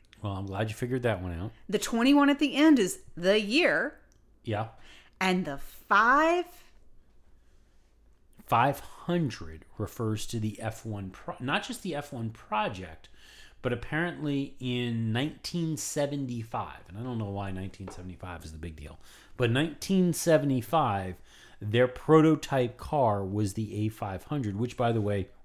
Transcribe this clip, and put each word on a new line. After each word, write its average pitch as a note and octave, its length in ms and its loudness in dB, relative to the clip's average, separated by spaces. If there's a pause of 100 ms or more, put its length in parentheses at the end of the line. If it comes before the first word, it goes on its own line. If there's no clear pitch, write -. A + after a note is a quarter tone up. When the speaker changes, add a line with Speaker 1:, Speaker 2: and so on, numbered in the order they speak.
(220)
Speaker 1:
Well, G#2 100 -4
I'm G2 140 -6
glad G2 240 -2
you A2 40 -8
figured B2+ 280 -4
that G#2+ 200 0
one F2+ 160 -6
out. G2 140 -8 (160)
Speaker 2:
The G3 100 -2
twenty-one C#4 520 4
at C#4+ 100 2
the C#4 160 0
end D4 240 8
is F3+ 200 0 (160)
the F#3 220 4
year. A3 600 2 (440)
Speaker 1:
Yeah. A2 260 -4 (520)
Speaker 2:
And F#3 240 2
the C#3 140 -8
five? D4 880 4 (2000)
Speaker 1:
Five C3 340 2
hundred B2+ 840 -4 (120)
refers A2 500 -4
to A#2 120 -4
the G#2+ 220 -4
F A2 260 -8
one G2+ 240 -8
pro-, - 300 -12
not D3+ 240 -2
just - 180 -12
the F3 140 -6
F C#3+ 160 -10
one A2+ 180 -6
project, G2+ 800 -8 (520)
but B2 120 -2
apparently C#3+ 880 -4
in A#2+ 520 -2
nineteen D#3 640 -2
seventy-five, B2 1120 -6
and F2+ 80 -14
I A2 60 -8
don't B2 160 -6
know G#2+ 120 -4
why G2 200 -4
nineteen F#2+ 380 -8
seventy-five F2+ 560 -12
is D#2 80 -14
the D#2+ 60 -14
big D#2+ 180 -10
deal, D2+ 220 -16 (380)
but A#2+ 140 2
nineteen E3 600 2
seventy-five, C3 1040 2 (440)
their A#2 280 4
prototype D#3 880 4
car A2 480 0
was G2 300 -2
the G#2 200 -6 (120)
A - 20 2
five G2+ 360 -8
hundred, A2+ 320 -4
which, B2 200 -4
by A#2 160 2
the A2+ 80 0
way, G2+ 280 -2 (160)